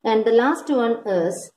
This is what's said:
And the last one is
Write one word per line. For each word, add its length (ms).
And 220
the 60
last 380
one 380
is 500